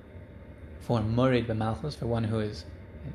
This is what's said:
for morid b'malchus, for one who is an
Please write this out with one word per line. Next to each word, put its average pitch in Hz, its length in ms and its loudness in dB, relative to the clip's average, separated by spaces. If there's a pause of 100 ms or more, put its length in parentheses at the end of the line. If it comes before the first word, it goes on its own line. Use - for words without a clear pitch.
(800)
for 117 220 2
morid 117 460 6
b'malchus, 110 480 0
for 120 120 -4
one 117 160 2
who 110 160 2
is 104 260 -2 (400)
an - 100 -8